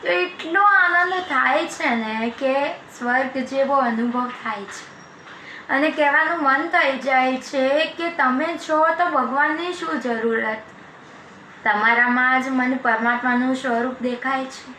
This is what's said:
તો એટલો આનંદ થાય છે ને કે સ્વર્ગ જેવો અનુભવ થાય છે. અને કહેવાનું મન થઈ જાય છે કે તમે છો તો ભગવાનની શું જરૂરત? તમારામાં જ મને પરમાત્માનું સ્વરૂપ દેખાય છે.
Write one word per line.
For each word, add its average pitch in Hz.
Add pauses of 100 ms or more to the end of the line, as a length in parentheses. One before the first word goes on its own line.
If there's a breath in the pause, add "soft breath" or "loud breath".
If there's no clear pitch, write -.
તો -
એટલો 349
આનંદ 359
થાય 294
છે 302
ને 226
કે 277
સ્વર્ગ 254
જેવો 269
અનુભવ 240 (140)
થાય 214
છે. - (720 loud breath)
અને 285
કહેવાનું 311
મન 277
થઈ 294
જાય 262
છે 285
કે 339
તમે 294
છો 311 (120)
તો 349
ભગવાનની 302
શું 330
જરૂરત? 226 (1040)
તમારામાં 240
જ 262
મને 254
પરમાત્માનું 247
સ્વરૂપ 247
દેખાય 262
છે. 262